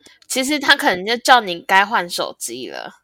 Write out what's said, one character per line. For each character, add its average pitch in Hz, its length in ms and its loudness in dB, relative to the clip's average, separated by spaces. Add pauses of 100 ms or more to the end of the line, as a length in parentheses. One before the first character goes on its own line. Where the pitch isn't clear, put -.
(260)
其 262 160 -4
实 294 160 -2
他 277 180 2
可 277 180 0
能 180 120 -6
就 240 120 -2
叫 247 220 6
你 175 200 -6
该 196 240 4
换 202 240 -2
手 180 300 -6
机 117 300 -10
了。 65 220 -12 (140)